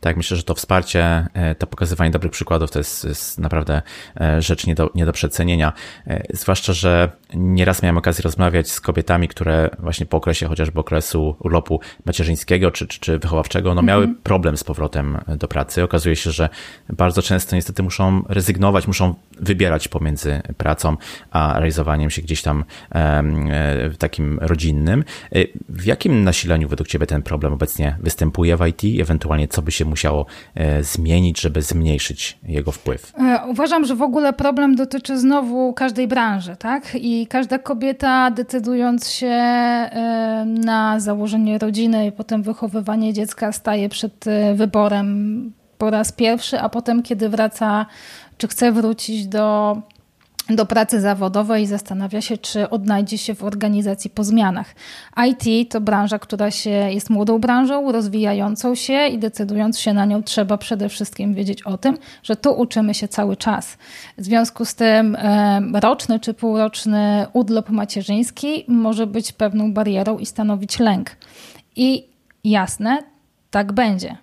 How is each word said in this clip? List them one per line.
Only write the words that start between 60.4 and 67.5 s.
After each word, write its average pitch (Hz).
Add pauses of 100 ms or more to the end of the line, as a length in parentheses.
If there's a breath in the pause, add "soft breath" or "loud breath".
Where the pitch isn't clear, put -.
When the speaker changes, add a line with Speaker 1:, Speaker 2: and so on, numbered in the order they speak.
Speaker 2:
przede 208
wszystkim 202
wiedzieć 202
o 190
tym, 269 (240 loud breath)
że 214
tu 277
uczymy 214
się 208
cały 202
czas. - (400 loud breath)
W 196
związku 233
z -
tym, 220
em, 208
roczny 226
czy 226
półroczny 214
urlop 220